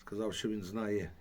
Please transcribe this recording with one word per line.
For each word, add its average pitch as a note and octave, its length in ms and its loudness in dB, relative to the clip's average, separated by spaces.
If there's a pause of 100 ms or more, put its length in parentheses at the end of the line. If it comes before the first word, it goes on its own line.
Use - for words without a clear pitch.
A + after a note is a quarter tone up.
сказав, G#2 340 -2
що A2+ 140 0
він G#2+ 140 0
знає G#2 580 2